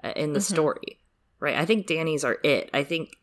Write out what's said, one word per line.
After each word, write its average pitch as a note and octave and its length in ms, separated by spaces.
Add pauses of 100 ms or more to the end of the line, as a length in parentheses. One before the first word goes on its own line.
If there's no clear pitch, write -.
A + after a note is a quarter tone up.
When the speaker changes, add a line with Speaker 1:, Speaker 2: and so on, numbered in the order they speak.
Speaker 1:
uh, - 120
in D3+ 160
the E3+ 80
Speaker 2:
Mm-hmm. - 140
Speaker 1:
story, - 460 (380)
right? C#3+ 180
I D3 80
think G3+ 220
Dany's D#3+ 380
are B2 180
it. A2 320
I C#3+ 100
think, D#3+ 380